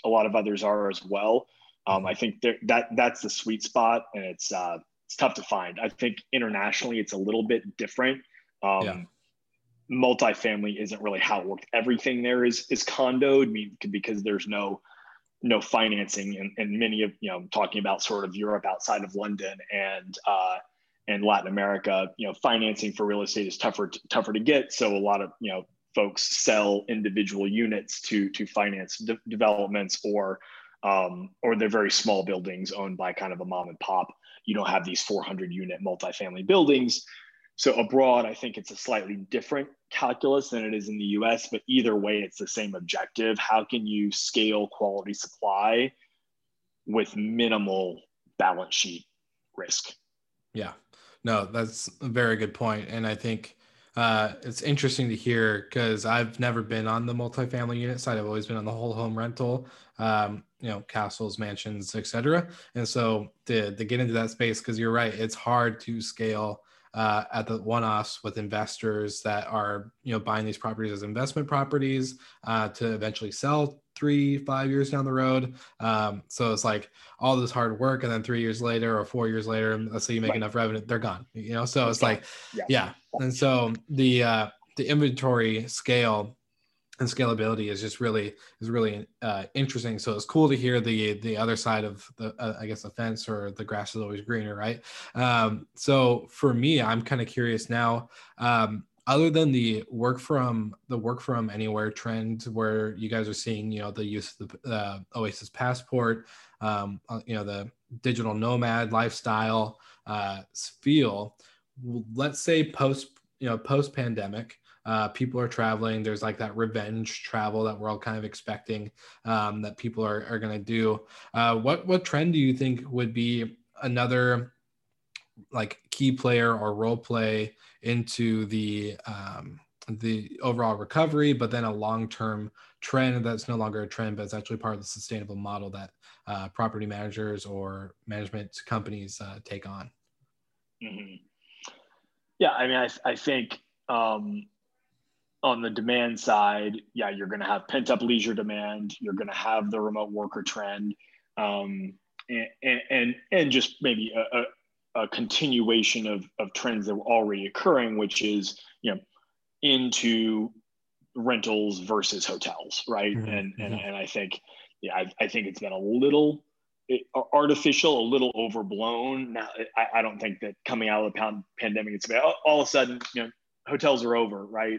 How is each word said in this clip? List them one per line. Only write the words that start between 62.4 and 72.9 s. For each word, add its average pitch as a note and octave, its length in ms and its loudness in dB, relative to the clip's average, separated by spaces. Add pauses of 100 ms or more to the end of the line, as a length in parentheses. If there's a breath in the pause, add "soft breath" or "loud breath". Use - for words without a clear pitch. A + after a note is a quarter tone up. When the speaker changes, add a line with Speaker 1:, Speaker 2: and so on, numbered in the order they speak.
Speaker 3:
And A#2+ 140 -4
so A2 440 0 (140)
to, G#2 300 0
to A2+ 80 -4
get B2 160 0
into A#2+ 140 0
that A2+ 160 0
space, A2+ 300 -2
'cause A2+ 160 -4
you're A2+ 140 0
right, A2+ 240 2
it's A2 220 -4
hard A#2 440 2
to A#2 200 -6
scale, G#2+ 640 -4 (280 soft breath)
uh, G#2+ 400 2
at A2+ 160 -2
the A2+ 120 -4
one-offs G#2+ 600 0
with A2+ 160 -8
investors G#2+ 840 -4
that G#2 260 -2
are, G#2 440 -4 (120)
you B2 80 -4
know, A2 80 0
buying G#2+ 260 -2
these G#2 120 -6
properties A2 340 -4
as G2+ 100 -8
investment C3+ 460 -4
properties, C3+ 720 0 (260 loud breath)
uh, A2 240 0
to A2+ 240 -2